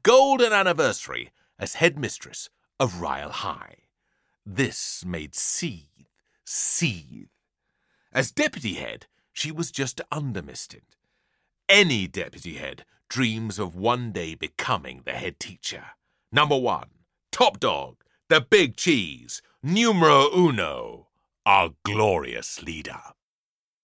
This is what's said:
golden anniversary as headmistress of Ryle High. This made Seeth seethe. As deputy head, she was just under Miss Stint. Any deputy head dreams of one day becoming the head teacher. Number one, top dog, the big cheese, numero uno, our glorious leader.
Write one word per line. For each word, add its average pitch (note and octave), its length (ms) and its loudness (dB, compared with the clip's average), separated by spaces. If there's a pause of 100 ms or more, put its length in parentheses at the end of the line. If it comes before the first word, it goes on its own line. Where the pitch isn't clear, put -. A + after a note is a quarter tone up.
golden B3+ 500 6
anniversary D3+ 760 0 (260)
as - 180 -8
headmistress C#3+ 760 -2 (280)
of F#2 220 -2
Ryle D2 300 -6
High. - 460 -10 (680)
This - 580 -4
made E2 300 -8
Seeth - 720 -6 (400)
seethe. D#2+ 840 -4 (840)
As C3 200 -2
deputy C#3+ 440 -4
head, A#1 320 -12 (240)
she - 200 -8
was E3 200 -6
just - 300 -6 (100)
under C3 320 -6
Miss C2+ 160 -14
Stint. - 380 -18 (680)
Any E3+ 380 4
deputy E2+ 500 -10
head C#2 300 -14 (240)
dreams A2 500 -4
of F2+ 160 -6
one A#2 360 -2
day E2+ 220 -8
becoming C#2+ 720 -8
the C2+ 60 -6
head - 280 -8
teacher. - 460 -14 (460)
Number C#3+ 260 2
one, G#2 300 -2 (440)
top - 280 2
dog, C#2+ 380 -2 (300)
the D#3 140 4
big D#3 340 4
cheese, D2+ 640 -2 (220)
numero D#3+ 720 6
uno, D#2 760 0 (360)
our F#2 280 4 (100)
glorious F2 800 0
leader. D#2+ 360 -12 (840)